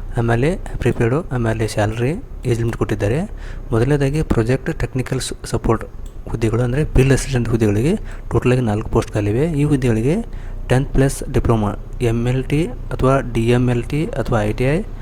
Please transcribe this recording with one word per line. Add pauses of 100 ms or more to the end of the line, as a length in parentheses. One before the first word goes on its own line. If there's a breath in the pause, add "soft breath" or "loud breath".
(180 loud breath)
ಆಮೇಲೆ
ಪ್ರಿಪೇಯ್ಡು,
ಆಮೇಲೆ
ಸ್ಯಾಲರಿ, (220)
ಏಜ್
ಲಿಮಿಟ್
ಕೊಟ್ಟಿದ್ದಾರೆ. (360 loud breath)
ಮೊದಲನೇದಾಗಿ
ಪ್ರಾಜೆಕ್ಟ್
ಟೆಕ್ನಿಕಲ್
ಸ-, (120)
ಸಪೋರ್ಟ್ (440)
ಹುದ್ದೆಗಳು,
ಅಂದರೆ
ಫೀಲ್ಡ್
ಅಸಿಸ್ಟೆಂಟ್
ಹುದ್ದೆಗಳಿಗೆ (340 loud breath)
ಟೋಟಲಾಗಿ
ನಾಲ್ಕು
ಪೋಸ್ಟ್
ಖಾಲಿವೆ.
ಈ
ಹುದ್ದೆಗಳಿಗೆ (520 loud breath)
ಟೆಂತ್
ಪ್ಲಸ್
ಡಿಪ್ಲೊಮಾ, (300)
ಎಮ್
ಎಲ್
ಟಿ
ಅಥವಾ
ಡಿ
ಎಮ್
ಎಲ್
ಟಿ
ಅಥವಾ
ಐ
ಟಿ
ಐ (200 loud breath)